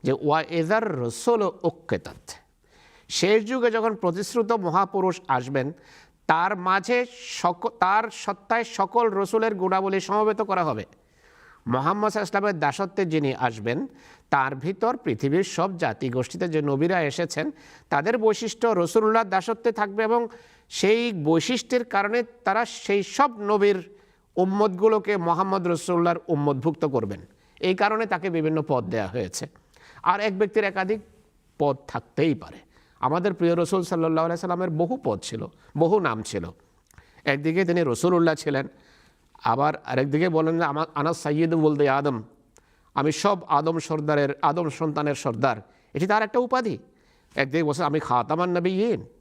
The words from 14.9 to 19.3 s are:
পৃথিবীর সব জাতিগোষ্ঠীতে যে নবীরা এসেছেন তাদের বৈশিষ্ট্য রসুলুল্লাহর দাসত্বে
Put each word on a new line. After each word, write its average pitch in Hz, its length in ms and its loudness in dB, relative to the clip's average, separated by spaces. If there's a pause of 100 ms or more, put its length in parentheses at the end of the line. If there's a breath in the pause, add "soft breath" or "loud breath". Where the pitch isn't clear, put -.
পৃথিবীর 143 460 0
সব 185 340 -2
জাতিগোষ্ঠীতে 135 720 -4
যে 156 120 0
নবীরা 156 400 0
এসেছেন 160 500 -4 (380 loud breath)
তাদের 180 280 0
বৈশিষ্ট্য 220 500 0
রসুলুল্লাহর 214 640 2
দাসত্বে 220 420 0